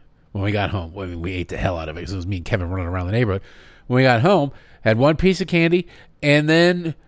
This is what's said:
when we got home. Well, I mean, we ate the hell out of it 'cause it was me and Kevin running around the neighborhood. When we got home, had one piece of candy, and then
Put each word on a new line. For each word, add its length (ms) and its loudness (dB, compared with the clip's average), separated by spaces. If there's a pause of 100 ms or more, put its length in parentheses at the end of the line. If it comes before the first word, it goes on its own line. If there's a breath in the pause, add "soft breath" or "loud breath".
(320 soft breath)
when 120 -6
we 80 0
got 200 -2
home. 220 -8
Well, 140 -10
I 20 -10
mean, 120 -10
we 120 -6
ate 160 -6
the 80 -8
hell 200 -2
out 120 -8
of 80 -12
it 40 -12
'cause 120 -10
it 40 -6
was 100 -8
me 100 -4
and 80 -10
Kevin 240 -4
running 180 -6
around 200 -4
the 60 -4
neighborhood. 280 0 (460 soft breath)
When 100 0
we 60 4
got 180 4
home, 300 2 (300 soft breath)
had 160 2
one 180 4
piece 260 2
of 60 -4
candy, 400 0 (340 loud breath)
and 280 2
then 460 2 (120)